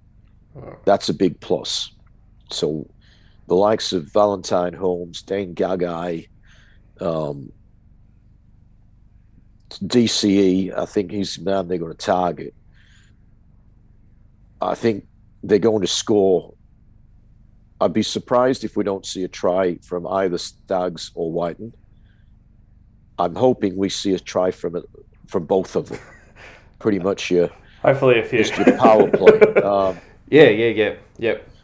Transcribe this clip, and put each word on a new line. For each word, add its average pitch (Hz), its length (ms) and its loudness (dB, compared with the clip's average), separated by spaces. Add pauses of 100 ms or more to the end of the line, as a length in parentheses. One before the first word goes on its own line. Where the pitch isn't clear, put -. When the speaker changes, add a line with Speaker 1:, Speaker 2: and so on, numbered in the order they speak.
(540)
Speaker 1:
Wow. - 320 -20
Speaker 2:
That's 98 240 2
a - 40 -4
big 90 260 0
plus. - 520 -6 (580)
So 76 380 -6 (600)
the 87 60 0
likes 104 380 0
of 80 200 -6
Valentine 95 600 0
Holmes, 87 480 -6
Dane 98 340 -8
Gagai, 87 760 -4 (760)
um, 78 500 -6 (2250)
D 117 220 2
C 98 600 2
E, - 40 -10
I 87 140 -6
think 95 240 -4
he's 101 260 -8
the 82 60 -16
man 95 260 -2
they're 90 80 -2
gonna 82 160 -8
target. 90 640 -4 (2000)
I 92 140 -2
think 113 320 -2 (360)
they're 101 160 2
going 107 240 2
to 85 60 -2
score 95 680 2 (1300)
I'd 92 120 0
be 104 100 0
surprised 123 640 0
if - 120 -10
we 104 80 -2
don't 98 200 -4
see 95 200 -8
a 87 40 -6
try 90 540 -2
from 87 240 -8
either 95 320 -2
Staggs - 760 -8
or 82 160 -6
Wighton. 85 440 -8 (1400)
I'm 87 160 -2
hoping 104 420 0
we 95 120 -2
see 95 260 -2
a 90 40 -2
try 92 320 -2
from 87 260 -8
it, 85 80 -8 (420)
from 90 200 -4
both 95 300 0
of - 120 -4
them. - 100 -14 (400)
Speaker 1:
<laughs> - 400 -20
Speaker 2:
Pretty 101 200 0
much 92 320 -4
your, 87 200 2 (320)
Speaker 1:
Hopefully 131 380 4
a 107 40 -4
few. 110 180 0
Speaker 2:
just - 140 -2
your 101 220 4
power 110 320 6
play. - 300 6
Speaker 1:
<laughs> 101 220 4
Speaker 2:
Um, 98 360 0 (300)
Speaker 1:
Yeah, 135 200 8
yeah, 113 200 2
yeah, 104 260 0 (240)
yep. 110 300 -4 (160)